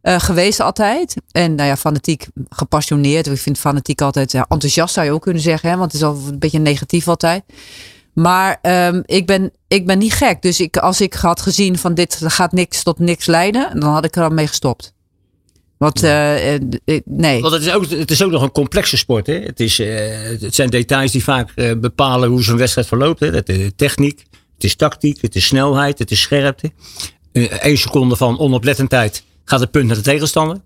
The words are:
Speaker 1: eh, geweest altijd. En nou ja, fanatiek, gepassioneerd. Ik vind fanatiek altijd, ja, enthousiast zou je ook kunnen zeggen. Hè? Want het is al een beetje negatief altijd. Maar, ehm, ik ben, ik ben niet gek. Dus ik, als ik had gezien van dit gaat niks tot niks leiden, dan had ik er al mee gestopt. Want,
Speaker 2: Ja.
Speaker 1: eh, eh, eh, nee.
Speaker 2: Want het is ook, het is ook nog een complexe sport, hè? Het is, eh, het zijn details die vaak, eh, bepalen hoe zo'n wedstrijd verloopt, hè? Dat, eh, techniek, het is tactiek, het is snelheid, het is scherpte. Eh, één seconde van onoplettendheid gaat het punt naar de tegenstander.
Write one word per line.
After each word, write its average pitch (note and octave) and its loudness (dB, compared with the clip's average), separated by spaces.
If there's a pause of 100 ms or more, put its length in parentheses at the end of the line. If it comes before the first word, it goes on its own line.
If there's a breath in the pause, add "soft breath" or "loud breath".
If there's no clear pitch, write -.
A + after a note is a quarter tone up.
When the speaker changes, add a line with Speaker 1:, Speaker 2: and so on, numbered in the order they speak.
Speaker 1:
eh, F3+ 2
geweest F#3 2
altijd. A3 0 (160)
En E3 2
nou C#3+ 0
ja, C#3 0
fanatiek, D3+ -2 (220)
gepassioneerd. D3 0
Ik C#3 -2
vind C#3+ -4
fanatiek C#3+ -2
altijd, C#3 0
ja, B2+ 0
enthousiast D#3+ 0
zou E3+ 0
je C#3+ 0
ook D#3 0
kunnen E3+ -2
zeggen. D#3+ 0
Hè? F3+ 0
Want F3+ -2
het D3+ -4
is D#3 2
al D3 -2
een C#3+ -8
beetje D#3 0
negatief D3+ 0
altijd. E3+ 0 (720 loud breath)
Maar, F#3 2
ehm, F3+ 2
ik F#3 0
ben, F#3+ 0 (160)
ik F#3+ 0
ben F#3+ 2
niet G#3+ 2
gek. A3+ 2
Dus F3 0
ik, E3 -2
als F#3 0
ik F#3+ 0
had - 0
gezien F#3 0
van F3 -2
dit E3+ -2
gaat E3 0
niks F3+ -2
tot E3 -2
niks E3+ 0
leiden, F#3+ 0
dan D3 2
had D#3 0
ik D#3+ -4
er F3 2
al D#3+ 2
mee D#3 0
gestopt. - -4 (840)
Want, D3 0
Speaker 2:
Ja. E3 2
Speaker 1:
eh, D3 2
eh, C#3+ -4 (240)
eh, D3+ 0
nee. C#3+ 0
Speaker 2:
Want D#3 0
het D#3+ -2
is F3 0
ook, F#3+ 0
het D3+ -4
is D#3+ 2
ook F#3+ 2
nog D#3 2
een C3+ 0
complexe - 0
sport, A2+ -2
hè? C#3+ -2
Het - -12
is, A2+ 0
eh, G#2+ -2 (540)
het G#2+ -6
zijn C3+ 2
details B2 0
die C3 0
vaak, B2+ -2
eh, A#2+ 0
bepalen B2+ 0
hoe B2 2
zo'n A#2 2
wedstrijd B2 0
verloopt, C#3+ 0
hè? D3+ 0
Dat, D#3+ -2
eh, F#2+ -2
techniek, C#3+ 0 (340 soft breath)
het - -8
is - 0
tactiek, - 0
het G#2+ -4
is F#2+ 0
snelheid, C#3 0
het A#2 -4
is G#2 0
scherpte. C#3 -2 (600 loud breath)
Eh, A#2+ 2
één C#3 0
seconde B2+ 2
van - 0
onoplettendheid B2+ 0 (220)
gaat C3+ 2
het A#2+ 0
punt C#3+ 2
naar A2+ 2
de G#2+ -4
tegenstander. D3+ 0